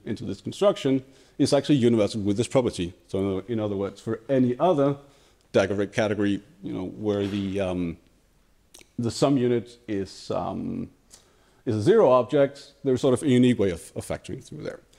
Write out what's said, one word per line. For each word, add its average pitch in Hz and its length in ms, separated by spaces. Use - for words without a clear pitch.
into 113 180
this 101 180
construction 135 600
is 143 160
actually 143 220
universal 113 460
with 101 140
this 113 120
property. 95 460
So 95 400
in 117 120
other 104 160
words, 98 260
for 110 260
any 127 320
other 143 380
dagger 98 220
rig 101 180
category, 104 480
you 98 100
know, 92 140
where 101 400
the, 98 340
um, 90 360
the 117 140
sum 143 260
unit 120 400
is, 98 440
um, 92 580
is 113 100
a 107 60
zero 180 300
object, 135 600
there's 127 160
sort 135 140
of 120 80
a 151 80
unique 123 280
way 98 120
of, 85 260
of 113 100
factoring - 380
through 151 200
there. - 180